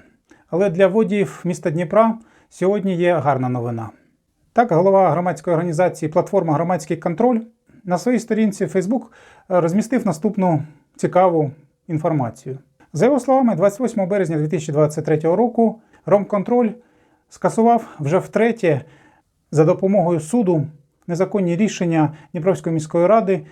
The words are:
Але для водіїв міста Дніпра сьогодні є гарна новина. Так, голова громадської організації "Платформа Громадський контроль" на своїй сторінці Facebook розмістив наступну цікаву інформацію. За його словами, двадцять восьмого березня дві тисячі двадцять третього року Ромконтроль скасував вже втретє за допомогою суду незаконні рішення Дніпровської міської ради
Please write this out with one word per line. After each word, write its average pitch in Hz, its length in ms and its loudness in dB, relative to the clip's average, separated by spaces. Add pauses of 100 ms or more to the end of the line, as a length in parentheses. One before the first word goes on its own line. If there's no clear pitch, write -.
(500)
Але 190 200 0
для 185 180 2
водіїв 202 560 0
міста 175 280 -4
Дніпра 208 460 0 (320)
сьогодні 190 460 -2
є 175 220 2
гарна 131 320 0
новина. 117 400 -6 (640)
Так, 226 180 2
голова 185 380 4
громадської 175 440 -2
організації 165 580 -2
"Платформа 170 420 0
Громадський 165 440 -2
контроль" 226 420 0 (440)
на 180 140 -2
своїй 240 220 0
сторінці 214 460 -2
Facebook 190 360 -2 (480)
розмістив 185 560 0
наступну 185 580 0 (320)
цікаву 170 560 2 (360)
інформацію. 151 680 -4 (360)
За 160 120 0
його 269 140 4
словами, 254 360 2
двадцять 202 240 0
восьмого 196 300 -2
березня 175 280 0
дві 151 100 -2
тисячі 156 260 -4
двадцять 151 320 0
третього 160 300 0
року 226 460 0 (240)
Ромконтроль 208 640 0 (600)
скасував 226 580 2 (120)
вже 151 180 0
втретє 190 640 0 (680)
за 156 140 4
допомогою 175 540 2
суду 175 480 0 (400)
незаконні 175 480 -2
рішення 165 580 0 (180)
Дніпровської 165 420 -2
міської 170 340 0
ради 190 440 2